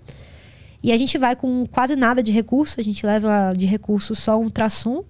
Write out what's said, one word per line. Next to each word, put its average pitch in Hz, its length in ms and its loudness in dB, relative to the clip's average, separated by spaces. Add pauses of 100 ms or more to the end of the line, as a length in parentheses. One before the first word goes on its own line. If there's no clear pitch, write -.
(800)
E 233 120 2
a 233 40 4
gente 262 220 0
vai 254 160 2
com 254 320 -2
quase 254 300 0
nada 247 260 2
de 214 80 0
recurso, 233 500 0
a 226 40 -4
gente 208 200 -4
leva 208 520 2
de 185 100 0
recurso 208 480 0
só 220 240 0
um 226 60 0
ultrassom 226 640 -2